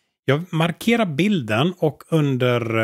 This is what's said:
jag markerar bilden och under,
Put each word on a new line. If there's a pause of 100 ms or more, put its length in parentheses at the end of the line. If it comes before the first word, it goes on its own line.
(240)
jag
markerar
bilden
och
under, (240)